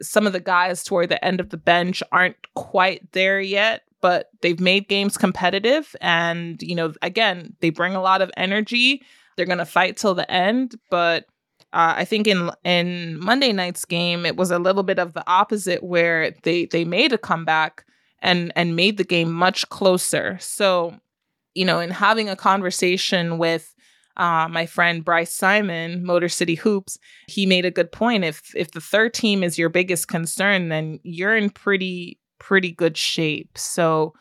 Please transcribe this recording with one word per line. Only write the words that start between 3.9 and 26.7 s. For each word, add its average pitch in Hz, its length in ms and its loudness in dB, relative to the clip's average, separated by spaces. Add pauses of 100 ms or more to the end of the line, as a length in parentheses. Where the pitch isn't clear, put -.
but 180 300 2 (100)
they've 175 180 0
made 190 280 2
games 202 320 0
competitive. 196 840 0
And, 170 600 -2
you 170 100 -8
know, 165 200 -2 (100)
again, 180 560 -2
they 165 100 2
bring 175 240 -2
a 190 80 -4
lot 190 220 4
of 185 140 -4
energy. 240 680 0 (340)
They're 175 80 0
gonna 180 220 -2
fight 185 300 0
till 190 180 0
the 175 160 -4
end. 233 420 0 (160)
But, 170 360 0 (480)
uh, 165 240 4
I 180 80 -2
think 214 200 0
in, 180 240 2 (140)
in 175 560 -2
Monday 240 340 2
night's 180 320 -4
game, 175 400 -2
it 143 100 -2
was 175 140 0
a 175 100 2
little 190 240 0
bit 185 140 0
of 175 160 -4
the 165 160 -10
opposite 190 540 0
where 170 480 2 (120)
they, 170 220 0
they 170 200 -2
made 185 280 0
a 220 60 0
comeback 160 680 -2 (340)
and, 175 360 0
and 170 200 0
made 196 220 2
the 190 60 0
game 165 280 0
much 180 380 0
closer. 185 680 0
So, 180 560 -2 (580)
you 185 120 0
know, 170 140 2
in 170 120 -6
having 208 380 0
a 190 60 -6
conversation 180 1000 0
with, 165 360 0 (440)
uh, 165 320 0
my 165 160 -2
friend 170 380 0
Bryce 170 300 0
Simon, 180 720 0
Motor 175 240 2
City 170 260 0
Hoops, 202 420 -2 (300)